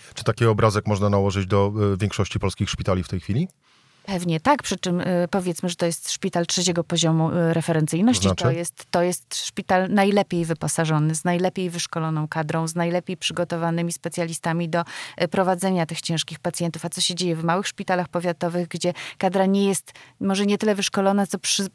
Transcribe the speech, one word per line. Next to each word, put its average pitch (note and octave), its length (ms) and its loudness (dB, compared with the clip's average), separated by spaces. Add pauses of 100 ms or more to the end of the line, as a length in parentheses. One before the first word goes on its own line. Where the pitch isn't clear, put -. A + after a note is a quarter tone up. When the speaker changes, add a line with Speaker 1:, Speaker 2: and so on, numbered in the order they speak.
(140)
Speaker 1:
Czy - 100 -12
taki A#2 220 0
obrazek G#2+ 420 4
można G2+ 220 2
nałożyć G2 360 2
do, G2+ 280 2 (200)
e, F#2 40 -2
większości G2+ 420 -2
polskich G2 300 -2
szpitali F#2 340 0
w - 40 -8
tej F#2 120 -4
chwili? C3 280 -2 (580)
Speaker 2:
Pewnie F3 340 -2
tak, C#4 240 2
przy F#3 140 -2
czym, F3+ 240 0
y, F3 300 2
powiedzmy, F3+ 380 -2
że F3 60 -6
to F3+ 100 -2
jest - 260 -4
szpital F3 340 -2
trzeciego F3 380 0
poziomu, D#3+ 480 2
y, E3 220 2
referencyjności. E3 680 2
Speaker 1:
To F#2+ 60 4
znaczy? - 140 0
Speaker 2:
To B2 80 4
jest, - 400 -6
to F3 100 2
jest - 340 -2
szpital F#3 540 0
najlepiej G3 560 2
wyposażony, D#3 720 0
z - 80 -6
najlepiej F3+ 460 0
wyszkoloną D#3+ 580 -4
kadrą, D#3+ 400 -2
z D#3+ 80 -6
najlepiej F3 420 -2
przygotowanymi E3+ 760 -2
specjalistami E3 800 -4
do, E3+ 140 0 (380)
y, F3 60 0
prowadzenia F#3 580 2
tych D#3+ 160 -8
ciężkich - 380 -4
pacjentów. E3+ 460 -4
A E3+ 40 -4
co F#3 120 -6
się F3+ 140 -2
dzieje E3+ 200 0
w E3 80 -6
małych E3+ 240 0
szpitalach F3+ 400 -2
powiatowych, F3 600 -2
gdzie F3 260 -2 (240)
kadra F#3+ 280 2
nie G3 220 4
jest - 240 -2 (280)
może G3 260 0
nie G3+ 120 2
tyle G#3+ 180 2
wyszkolona, G3 520 2
co F#3+ 120 -4
przy-, - 360 -2